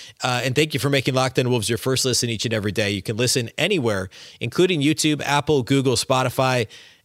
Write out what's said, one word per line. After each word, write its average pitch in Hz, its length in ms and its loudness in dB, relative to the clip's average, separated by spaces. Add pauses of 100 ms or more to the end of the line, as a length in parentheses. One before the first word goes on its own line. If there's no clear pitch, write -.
(220)
uh, 123 220 0
and 131 120 0
thank 156 180 2
you - 60 -2
for 143 100 0
making 139 240 2
Locked 131 240 2
On 123 100 2
Wolves 120 200 0
your 117 100 0
first 131 260 0
listen 123 240 0
each 110 160 -4
and 113 80 -2
every 107 200 -2
day. 101 180 0
You 101 120 -2
can 113 140 -4
listen 120 400 0
anywhere, 117 540 0 (300)
including 165 420 0
YouTube, 147 420 0
Apple, 143 380 2
Google, 131 320 2
Spotify, 127 720 0 (380)